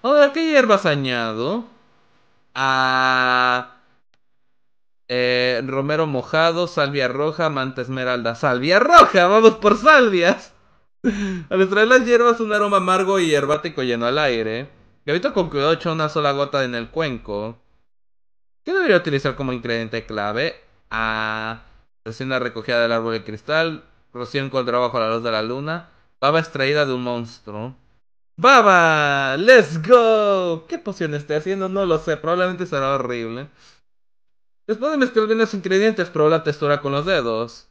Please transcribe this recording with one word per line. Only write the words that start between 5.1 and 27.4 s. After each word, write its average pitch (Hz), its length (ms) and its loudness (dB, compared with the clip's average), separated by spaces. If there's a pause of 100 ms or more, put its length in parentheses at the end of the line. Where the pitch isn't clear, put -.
romero 143 440 -2
mojado, 160 600 0
salvia 139 400 -2
roja, 156 420 -2
manta 131 340 -6
esmeralda. 123 500 -4
¡Salvia 143 460 0
roja! 277 480 6
¡Vamos 220 300 6
por 208 200 2
salvias! 202 760 4 (500)
<laughs> - 0 -
Al 190 580 -2
extraer 202 260 2
las 254 180 4
hierbas, 233 340 4
un 220 120 -4
aroma 208 260 0
amargo 185 420 0
y 170 80 0
hierbático 147 560 -2
llenó 120 240 -2
el 135 100 0
aire. 120 520 -2 (360)
Gabito 175 280 -2
con 170 180 -2
cuidado 143 220 0
echó 165 200 -4
una 156 160 -4
sola 147 220 -2
gota 139 320 -2
en 123 100 -6
el 117 160 -8
cuenco. 113 720 -8 (1040)
¿Qué 330 100 -6
debería 330 240 2
utilizar 143 380 -2
como 131 180 -6
ingrediente 117 540 -6
clave? 107 480 -4 (340)
Ah, 110 720 -6 (420)
recién 120 260 -10
la 131 100 -2
recogida 120 420 -4
del 117 100 0
árbol 113 220 -2
de 107 100 -6
cristal, 151 600 -6 (300)
rocío 123 300 -8
encontrado 123 380 -2
bajo 120 180 -2
la 110 100 -2
luz 113 140 -4
de 117 80 -4
la 110 120 -2
luna, 147 460 -8 (300)
baba 151 200 2
extraída 147 480 0
de 131 60 -2
un 123 100 -4
monstruo. 117 720 -8 (600)